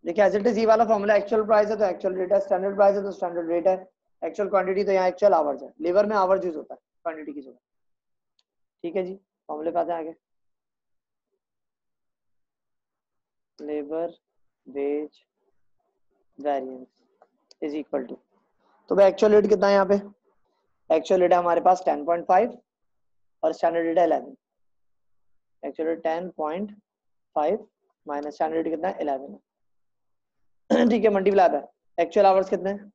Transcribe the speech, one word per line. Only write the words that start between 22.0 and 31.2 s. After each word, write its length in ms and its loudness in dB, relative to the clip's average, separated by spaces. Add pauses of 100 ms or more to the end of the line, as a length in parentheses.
पॉइंट 220 -2
फ़ाइव 320 2 (840)
और 100 0
standard 340 -2
rate 120 0
है 60 4
इलेवन। 300 -4 (1300)
एक्चुअल 340 -6
टेन 400 -4
पॉइंट 340 -6 (640)
फ़ाइव 320 -2 (380)
माइनस 300 -8
स्टैंडर्ड 340 -2
कितना 180 -4
है, 140 -6
इलेवन 300 -6
है। 80 -20 (1500)
<clears throat> 20 2
ठीक 140 0
है, 80 4
मल्टीप्लाई 380 4